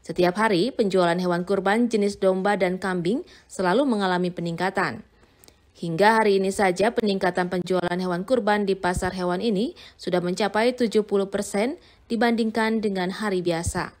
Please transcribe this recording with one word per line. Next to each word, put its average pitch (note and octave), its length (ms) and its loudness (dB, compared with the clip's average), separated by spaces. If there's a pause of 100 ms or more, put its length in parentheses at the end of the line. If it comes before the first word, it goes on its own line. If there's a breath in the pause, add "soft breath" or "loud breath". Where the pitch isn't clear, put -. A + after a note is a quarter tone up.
Setiap F3 380 0
hari, G#3+ 320 2
penjualan F3+ 480 2
hewan F3+ 240 0
kurban G3 480 0
jenis G3+ 320 0
domba F#3+ 320 2
dan F#3 240 0
kambing F#3 480 -2 (240 loud breath)
selalu F#3+ 320 2
mengalami F#3 480 0
peningkatan. F3 720 -4 (720 soft breath)
Hingga G3 480 4
hari G3+ 160 4
ini F#3+ 160 0
saja, G3 400 2
peningkatan F#3+ 560 0
penjualan F3+ 480 -2
hewan F#3 240 -2
kurban G#3 480 0
di F#3+ 80 0
pasar F3+ 400 -2
hewan F3+ 240 -2
ini A3+ 320 0 (240 loud breath)
sudah F3+ 240 -2
mencapai G#3+ 560 0
tujuh G#3+ 240 2
puluh G3 240 0
persen G3+ 480 -4 (320 soft breath)
dibandingkan A3+ 720 0
dengan F#3+ 400 -2
hari F#3+ 240 -2
biasa. E3+ 580 -4